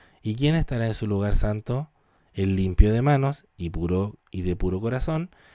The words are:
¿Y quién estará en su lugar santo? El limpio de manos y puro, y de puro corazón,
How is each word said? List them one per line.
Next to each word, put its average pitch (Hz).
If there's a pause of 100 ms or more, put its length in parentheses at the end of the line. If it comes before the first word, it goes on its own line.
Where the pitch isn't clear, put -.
(220)
¿Y 110
quién 143
estará 127
en 110
su 110
lugar 101
santo? 107 (420)
El 98
limpio 95
de 117
manos 139 (100)
y 85
puro, 92 (120)
y 92
de 90
puro 92
corazón, 143 (240)